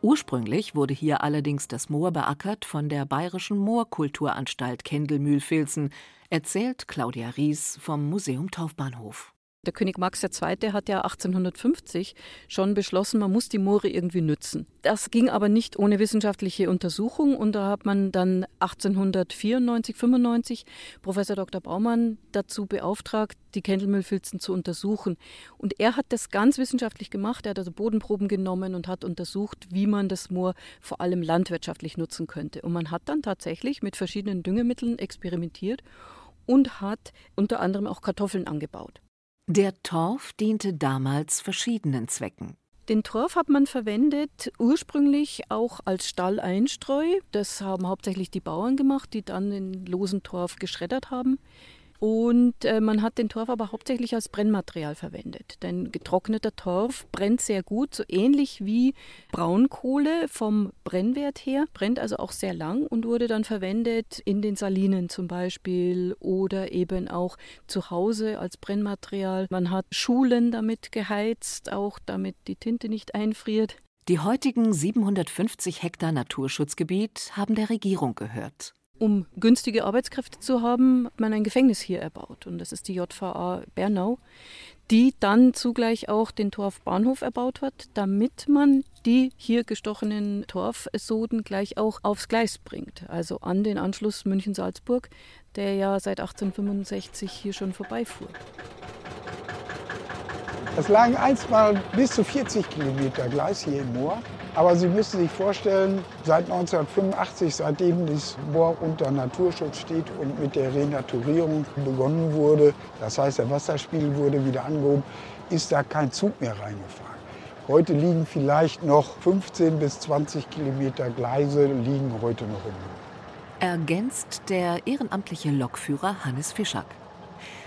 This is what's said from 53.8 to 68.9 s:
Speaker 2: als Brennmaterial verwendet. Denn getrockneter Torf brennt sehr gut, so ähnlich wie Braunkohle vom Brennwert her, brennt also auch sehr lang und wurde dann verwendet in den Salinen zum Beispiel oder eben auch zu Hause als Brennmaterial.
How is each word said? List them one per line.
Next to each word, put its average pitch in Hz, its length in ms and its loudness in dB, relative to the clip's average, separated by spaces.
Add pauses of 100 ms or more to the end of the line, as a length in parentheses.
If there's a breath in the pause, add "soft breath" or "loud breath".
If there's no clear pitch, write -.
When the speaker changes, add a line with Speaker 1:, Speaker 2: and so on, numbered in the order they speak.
Speaker 2:
als 226 140 -2
Brennmaterial 185 680 0
verwendet. - 680 -12
Denn 180 300 -6
getrockneter 214 600 -2
Torf 196 600 -2
brennt 208 260 2
sehr 196 240 0
gut, 247 320 -2
so - 140 -6
ähnlich 262 560 2
wie 247 280 4 (380 loud breath)
Braunkohle 269 960 2
vom 214 460 0 (100)
Brennwert 254 560 -2
her, 277 340 0
brennt 220 240 0
also 214 200 -4
auch - 160 -6
sehr 190 200 -4
lang 170 320 -2
und 226 200 -2
wurde 233 220 0
dann 220 180 0
verwendet 226 800 -2
in 202 160 0
den 208 160 -2
Salinen 190 500 2
zum 180 220 -6
Beispiel 180 880 -2
oder 190 540 -2
eben 180 340 -2
auch 180 300 -4 (280 loud breath)
zu - 240 -6
Hause 214 500 -2
als - 180 -8
Brennmaterial. 196 920 -4